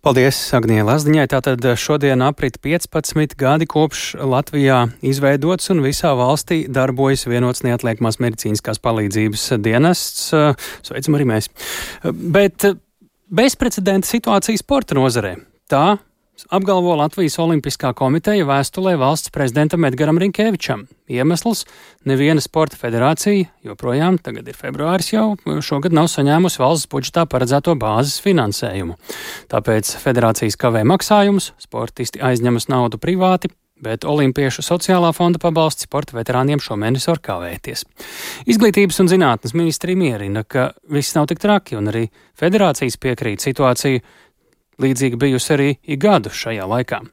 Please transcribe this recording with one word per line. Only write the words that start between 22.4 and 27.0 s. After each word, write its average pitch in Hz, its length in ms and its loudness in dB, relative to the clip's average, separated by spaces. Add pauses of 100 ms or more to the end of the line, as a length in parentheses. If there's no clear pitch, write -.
sporta - 380 -2
federācija, 156 680 0 (180)
joprojām, 135 580 0
tagad - 260 -12
ir - 80 -16
februāris 165 560 -4
jau, 220 200 2 (280)
šogad 147 340 -2
nav 160 160 4
saņēmusi 151 500 2
valsts 143 300 0
budžetā 143 380 -2